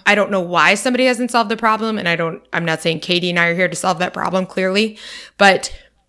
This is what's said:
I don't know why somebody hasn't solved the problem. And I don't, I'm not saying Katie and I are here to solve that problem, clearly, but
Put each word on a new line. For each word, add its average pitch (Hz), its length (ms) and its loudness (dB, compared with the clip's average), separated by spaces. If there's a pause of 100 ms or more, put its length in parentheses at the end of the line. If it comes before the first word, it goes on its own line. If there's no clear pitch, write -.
I 202 100 4
don't 202 160 2
know 196 100 0
why 175 340 4
somebody 247 300 0
hasn't 247 260 0
solved 226 180 0
the 220 80 -2
problem. 220 400 -2
And 185 120 -4
I 170 80 0
don't, 165 240 -6 (120)
I'm 170 120 -2
not 160 160 -2
saying 165 200 -2
Katie 180 280 0
and 175 100 0
I 170 80 2
are 170 80 0
here 180 140 0
to 175 60 -6
solve 180 240 -2
that 180 140 -4
problem, 180 320 -2
clearly, 196 520 -2 (400)
but 196 360 4 (360)